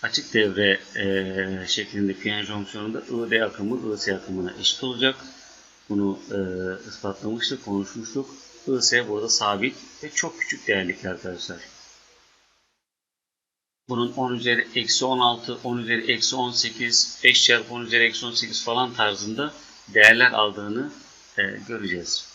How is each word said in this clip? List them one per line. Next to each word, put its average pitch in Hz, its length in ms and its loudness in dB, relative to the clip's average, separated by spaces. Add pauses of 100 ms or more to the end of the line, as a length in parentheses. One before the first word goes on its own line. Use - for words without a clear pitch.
açık - 320 -4
devre, 101 460 4 (160)
e, 95 720 -2
şeklinde 101 440 0
P 104 180 -4
N 104 140 -4
jonksiyonunda 107 800 -6
I 101 40 -4
D 113 140 4
akımı 107 500 -4
I 104 40 -8
S 101 180 -2
akımına 92 440 -6
eşit - 240 0
olacak. 131 320 0 (720)
Bunu, 101 300 0 (120)
e, 98 80 -4 (500)
ispatlamıştık, 110 760 -6
konuşmuştuk. 107 680 -6 (360)
I 131 160 0
S 120 260 2
burada 107 200 -2
sabit 104 480 2 (260)
ve 151 80 -12
çok - 300 -4
küçük - 260 -6
değerlikler 95 440 -2
arkadaşlar. 90 480 -10 (2250)
Bunun 120 240 0
on 127 220 -2
üzeri 120 400 0
eksi 123 300 0
on 131 140 2
altı, 120 460 2
on 123 140 -2
üzeri 113 340 -2
eksi 117 240 0
on 123 140 -2
sekiz, 117 720 0
beş 123 200 8
çarpı 117 300 4
on 120 100 -6
üzeri 117 200 4
eksi 117 220 0
on 117 60 -6
sekiz 113 320 -4
falan 120 300 0
tarzında 110 600 -2 (400)
değerler 113 360 10
aldığını, 107 640 -2 (460)
e, 104 40 0 (260)
göreceğiz. 92 680 -6